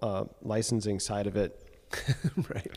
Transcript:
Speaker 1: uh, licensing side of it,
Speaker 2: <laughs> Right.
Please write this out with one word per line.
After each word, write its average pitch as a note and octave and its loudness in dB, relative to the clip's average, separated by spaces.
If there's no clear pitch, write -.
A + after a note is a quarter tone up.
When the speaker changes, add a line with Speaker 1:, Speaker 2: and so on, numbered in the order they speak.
Speaker 1:
uh, G2 0
licensing G#2+ 2
side G2+ 0
of F#2 0
it, G2 2
Speaker 2:
<laughs> - 0
Right. - -6